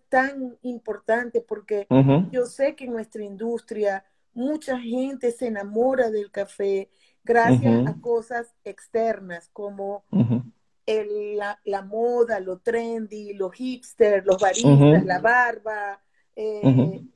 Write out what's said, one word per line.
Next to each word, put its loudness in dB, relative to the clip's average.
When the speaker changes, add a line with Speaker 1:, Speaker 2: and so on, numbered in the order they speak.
Speaker 1:
tan -2
importante -4
porque -8
Speaker 2:
Ujú. 4
Speaker 1:
yo -2
sé -4
que -16
en -8
nuestra -10
industria -6
mucha -6
gente -4
se -6
enamora -2
del -6
café -4
gracias 4
a -2
Speaker 2:
Ujú. -14
Speaker 1:
cosas -6
externas -6
como -10
Speaker 2:
Ujú. 2
Speaker 1:
el, -4
la, -8
la -4
moda, 0
lo -8
trendy, -6
los -6
hipsters, 0
los 4
baristas, 8
Speaker 2:
Ujú. -2
Speaker 1:
la 0
barba, 0
eh, -2
Speaker 2:
Ujú. 2